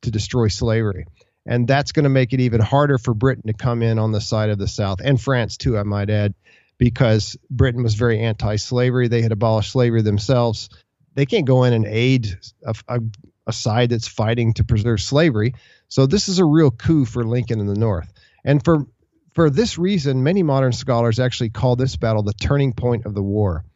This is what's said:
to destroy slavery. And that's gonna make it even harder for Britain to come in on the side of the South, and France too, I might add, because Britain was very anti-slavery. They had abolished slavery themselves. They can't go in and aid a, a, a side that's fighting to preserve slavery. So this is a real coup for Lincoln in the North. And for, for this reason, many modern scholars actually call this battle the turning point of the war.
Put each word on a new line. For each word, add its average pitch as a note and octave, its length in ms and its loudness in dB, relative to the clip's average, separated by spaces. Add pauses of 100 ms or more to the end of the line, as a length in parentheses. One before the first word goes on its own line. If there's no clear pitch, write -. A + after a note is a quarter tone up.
to B2 100 -4
destroy A2 360 0
slavery. G#2+ 580 -2 (400)
And A#2+ 220 -2
that's C3+ 240 2
gonna D3 180 2
make C3 220 2
it C3 80 0
even A#2 220 2
harder C#3 360 2
for A#2+ 160 -2
Britain B2 340 0
to G#2+ 60 -2
come A#2+ 300 -2
in A2+ 160 0
on A2 140 0
the G#2+ 80 -2
side G#2+ 300 -2
of G#2 60 -2
the G2+ 120 -4
South, G2 340 -4
and C#3 160 2
France A#2+ 380 -2
too, B2 200 -2
I G2+ 60 -2
might G2+ 260 -4
add, G#2 240 0 (440)
because A#2 600 2 (120)
Britain B2+ 340 0
was A2 120 0
very A#2 240 0
anti-slavery. A#2+ 880 0
They A#2 140 0
had A2+ 100 0
abolished A2 400 0
slavery A#2+ 300 2
themselves. A2 680 0 (440)
They C#3+ 120 0
can't D3+ 220 0
go B2+ 160 4
in B2 80 4
and A2 140 2
aid A2 520 0 (280)
a, A2+ 80 -4 (160)
a, A#2+ 100 -4 (480)
a A2 60 -4
side A#2 380 0
that's A#2 180 -4
fighting A2+ 460 0
to - 100 0
preserve A2 360 0
slavery. C3 520 2 (340)
So - 180 2
this F3+ 220 0
is F#3 120 -2
a F#3 60 6
real D3+ 260 4
coup C#3+ 340 2
for A#2 180 -4
Lincoln A#2 380 -2
in G2+ 60 -2
the G2+ 120 -2
North. G2+ 320 -2 (320)
And C#3+ 200 2
for, D#3 220 2 (480)
for E3 160 4
this C#3 280 -2
reason, D3 460 0
many F3+ 200 2
modern C3+ 300 2
scholars A#2 440 0
actually B2 340 -2
call B2 260 0
this C3 180 -2
battle A2 280 0
the G#2 100 -4
turning C#3 400 0
point A#2+ 320 -2
of G#2+ 80 -8
the G2+ 100 -4
war. G2 400 -2 (120)